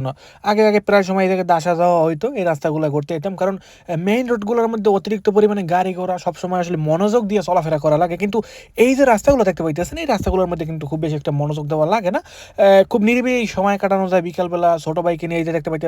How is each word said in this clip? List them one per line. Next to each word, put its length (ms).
না। 40
আগে 200
আগে 180
প্রায় 200
সময় 180
এই 40
জায়গায় 160
আসা 200
যাওয়া 260
হইতো, 200
এই 120
রাস্তাগুলো 340
ঘুরতে 220
যেতাম, 240
কারণ, 180
আহ, 380
মেইন 260
রোডগুলোর 400
মধ্যে 160
অতিরিক্ত 280
পরিমাণে 260
গাড়ি 240
ঘোড়া, 160
সবসময় 380
আসলে 140
মনোযোগ 420
দিয়ে 180
চলাফেরা 360
করা 180
লাগে। 200
কিন্তু 160
এই 140
যে 140
রাস্তাগুলো 360
দেখতে 160
পাইতেছেন, 380
এই 120
রাস্তাগুলোর 360
মধ্যে 200
কিন্তু 200
খুব 140
বেশি 160
একটা 200
মনোযোগ 320
দেওয়া 220
লাগে 220
না। 60
আহ, 680
খুব 180
নিরিবিলি 320
সময় 260
কাটানো 300
যায় 160
বিকালবেলা। 420
ছোট 120
ভাইকে 240
নিয়ে 120
এই 60
যে 80
দেখতে 140
পাইতেছেন 180